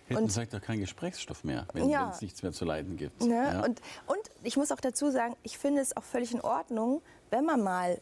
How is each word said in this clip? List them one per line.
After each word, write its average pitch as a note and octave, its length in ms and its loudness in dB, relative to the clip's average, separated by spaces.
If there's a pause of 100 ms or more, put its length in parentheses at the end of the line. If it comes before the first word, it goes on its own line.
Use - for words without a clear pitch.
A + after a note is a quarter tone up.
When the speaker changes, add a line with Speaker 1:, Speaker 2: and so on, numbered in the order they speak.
Speaker 1:
Hätten A2+ 160 2
Speaker 2:
Und G#2+ 80 2
Speaker 1:
vielleicht A2 240 -2
auch G2 60 -4
keinen A2 180 -2
Gesprächsstoff - 640 -6
mehr, D2 300 -2
wenn, C4+ 160 2
Speaker 2:
Ja. C#4 180 2
Speaker 1:
wenn's F3+ 140 -8
nichts G2+ 200 -8
mehr F2+ 100 -2
zu - 140 -4
leiden E2 320 -2
gibt. D2 240 -8
Speaker 2:
Ne? A#3+ 140 4 (180)
Speaker 1:
Ja. F#3+ 100 0
Speaker 2:
Und, A#3 180 0 (260)
und F4+ 120 0 (240)
ich A#3+ 140 -2
muss D4 140 2
auch C4 100 -2
dazu C#4+ 300 2
sagen, A#3+ 320 2
ich - 160 -10
finde C#4+ 200 4
es C4 160 0
auch - 80 -4
völlig A#3+ 300 -2
in A#3 80 -2
Ordnung, A#3 600 0 (260)
wenn C4 160 4
man D4 160 4
mal F3+ 400 2